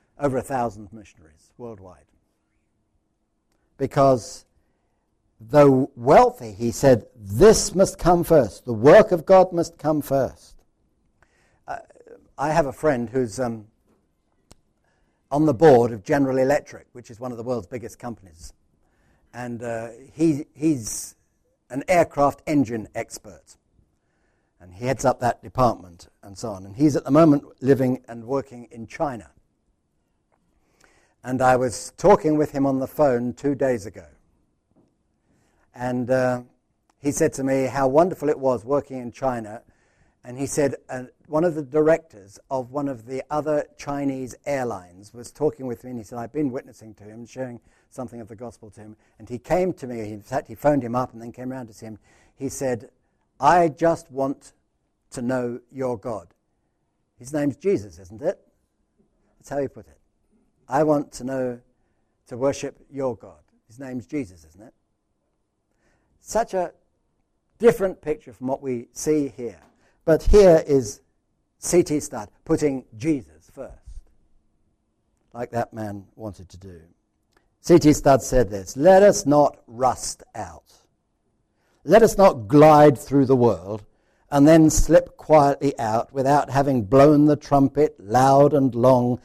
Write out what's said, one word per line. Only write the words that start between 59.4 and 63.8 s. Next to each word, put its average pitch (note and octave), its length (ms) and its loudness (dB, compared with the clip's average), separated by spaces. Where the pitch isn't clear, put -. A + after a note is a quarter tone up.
how C#3+ 80 -8
he C3+ 100 -4
put - 200 -20
it. - 100 -20
"I C#3+ 160 0
want D3 280 -2
to B2+ 120 -16
know, B2+ 360 -8
to B2+ 80 -16
worship C3+ 540 -6
your C3+ 240 -8
God." F2+ 280 -20
His A2 120 -20
name's B2+ 280 -14